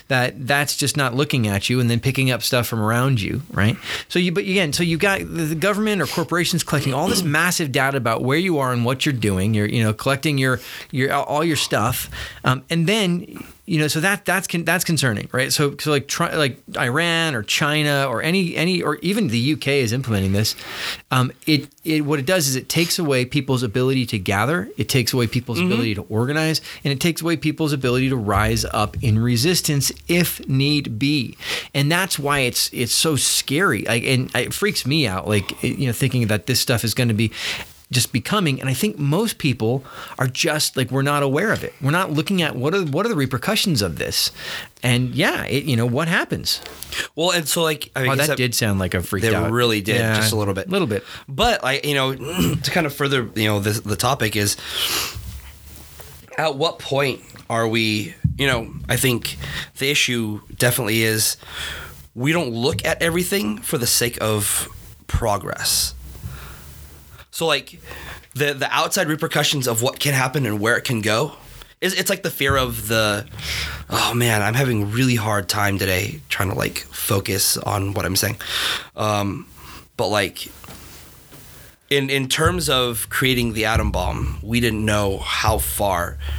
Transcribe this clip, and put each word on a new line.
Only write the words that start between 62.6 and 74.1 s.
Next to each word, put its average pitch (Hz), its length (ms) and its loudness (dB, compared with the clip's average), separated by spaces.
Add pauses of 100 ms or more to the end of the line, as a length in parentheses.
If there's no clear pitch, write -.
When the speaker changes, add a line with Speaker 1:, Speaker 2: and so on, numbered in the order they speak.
Speaker 2:
at 156 180 0
everything 196 560 0
for - 200 -2
the 117 80 0
sake 120 340 0
of 107 480 0 (380)
progress. - 880 -2 (1400)
So, - 160 -2
like, 143 340 0 (540)
the, 143 200 0
the 131 160 -2
outside 165 380 0
repercussions 147 580 0
of 117 160 0
what 117 160 0
can 147 160 0
happen 131 320 2
and 104 140 0
where 113 160 4
it - 80 -2
can 117 160 -2
go 110 320 0 (480)
is, 180 140 0
it's 180 160 -2
like 185 120 -2
the 165 80 -4
fear 139 260 2
of 117 320 -2
the, 107 380 2 (640)
oh - 260 0